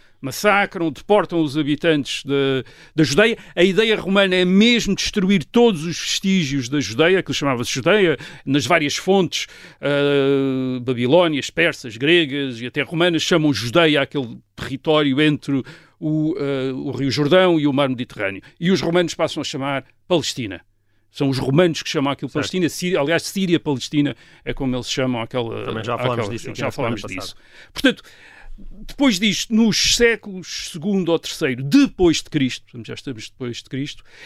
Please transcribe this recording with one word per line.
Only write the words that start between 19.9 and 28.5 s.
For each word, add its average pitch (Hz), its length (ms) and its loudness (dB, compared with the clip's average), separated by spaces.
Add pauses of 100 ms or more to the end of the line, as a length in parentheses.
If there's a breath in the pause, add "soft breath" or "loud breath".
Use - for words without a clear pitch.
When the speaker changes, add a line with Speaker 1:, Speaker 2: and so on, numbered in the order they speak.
Speaker 1:
Palestina. 123 540 -4 (500)
São 143 180 -2
os 131 100 0
romanos 156 440 2
que - 60 -10
chamam 139 240 -2
aquilo 135 160 -8
Speaker 2:
Certo. - 60 -14
Speaker 1:
Palestina. 151 340 -2
Síria, 180 320 -2
aliás, 160 220 0
Síria, 175 360 0
Palestina 143 560 -2 (300 soft breath)
é 135 80 -6
como 131 240 -4
eles 120 140 -8
chamam 127 320 -2
aquela, 113 420 -6
Speaker 2:
Também 110 200 -6
já 117 120 -4
falámos 123 220 -2
Speaker 1:
aquela 107 140 -2
Speaker 2:
disso 110 160 -10
Speaker 1:
região. 110 40 -10
Speaker 2:
aqui 101 80 -10
Speaker 1:
Já 139 60 -2
Speaker 2:
na - 40 -4
semana 117 260 -4
Speaker 1:
falámos 101 60 -10
Speaker 2:
passada. 95 180 -10
Speaker 1:
disso. 95 140 -12 (380 loud breath)
Portanto, - 300 0 (840 loud breath)